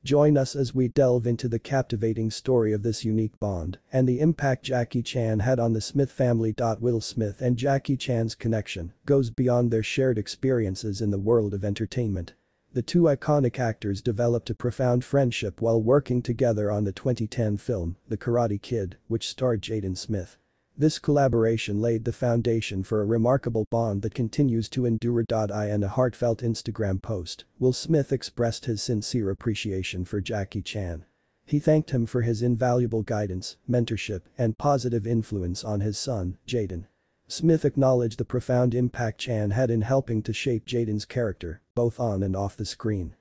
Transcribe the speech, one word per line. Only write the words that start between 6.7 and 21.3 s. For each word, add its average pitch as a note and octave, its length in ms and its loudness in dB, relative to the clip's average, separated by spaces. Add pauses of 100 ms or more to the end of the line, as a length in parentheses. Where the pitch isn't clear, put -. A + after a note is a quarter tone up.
Will A#2 220 0
Smith G#2+ 380 -4
and B2 160 2
Jackie C3+ 420 0
Chan's A#2 360 -2
connection G#2 600 -4 (120)
goes C#3 240 2
beyond B2 400 2
their A2+ 140 0
shared B2+ 340 0
experiences G#2+ 840 -2
in G#2 100 0
the G2 80 0
world G#2+ 340 2
of G2 100 -4
entertainment. G#2 680 -4 (400)
The B2+ 80 -2
two F3 220 4
iconic C#3+ 560 2
actors A2 420 -2
developed A#2+ 480 0
a A2+ 60 -2
profound B2 500 0
friendship A#2+ 560 0
while A2+ 180 4
working B2 440 2
together A2 480 2
on G#2 120 0
the G2 80 0
twenty A#2 360 -2
ten G#2+ 300 0
film, F#2 380 -4 (120)
The A2 100 -4
Karate A#2 420 0
Kid, G2 380 -6 (100)
which A2+ 220 -4
starred A#2+ 320 -2
Jaden F#2+ 340 -4
Smith. G2 400 -6 (420)
This D3+ 220 2
collaboration A#2 840 2